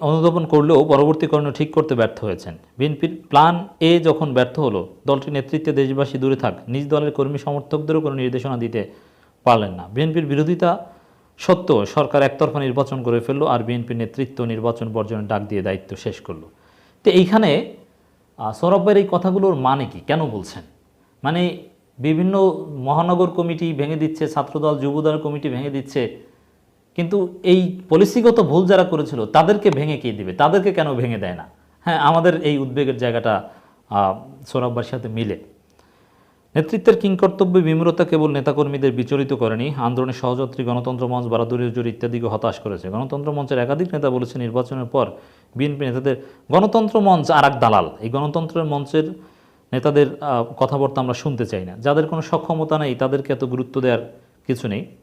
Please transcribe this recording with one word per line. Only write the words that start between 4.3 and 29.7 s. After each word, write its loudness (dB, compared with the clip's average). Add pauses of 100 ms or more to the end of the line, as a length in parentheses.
ব্যর্থ 0
হলো, -2 (180)
দলটির 0
নেতৃত্বে -4
দেশবাসী 0
দূরে 0
থাক, -2 (140)
নিজ -4
দলের 0
কর্মী -2
সমর্থকদেরও -4
কোনো -4
নির্দেশনা -4
দিতে -4 (540)
পারলেন 4
না। -14
বিএনপির -2
বিরোধিতা 0 (520)
সত্ত্বেও 2
সরকার 0
একতরফা 0
নির্বাচন -2
করে 0
ফেলল, -2
আর 2
বিএনপির -4
নেতৃত্ব -6
নির্বাচন -4
বর্জনের -4
ডাক -2
দিয়ে -4
দায়িত্ব -6
শেষ -8
করল। -14 (640)
তো 6
এইখানে, 4 (600)
আহ, -6
সৌরভ 2
ভাইয়ের 4
এই 4
কথাগুলোর 2
মানে 0
কি, -16
কেন 0
বলছেন? -10 (640)
মানে -2 (400)
বিভিন্ন 2 (120)
মহানগর 2
কমিটি -2
ভেঙে -4
দিচ্ছে, -2
ছাত্রদল, -2
যুবদলের 0
কমিটি -6
ভেঙে -4
দিচ্ছে, -6 (680)
কিন্তু -2
এই 4
পলিসিগত 6
ভুল 4
যারা 6
করেছিল -2
তাদেরকে 4